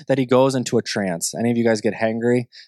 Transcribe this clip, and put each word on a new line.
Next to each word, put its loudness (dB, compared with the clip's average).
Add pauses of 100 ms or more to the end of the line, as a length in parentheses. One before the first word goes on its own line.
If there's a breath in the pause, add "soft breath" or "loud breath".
that 0
he 0
goes 4
into -2
a 2
trance." -4
Any 0
of -2
you 0
guys 2
get -2
hangry? 0 (200 loud breath)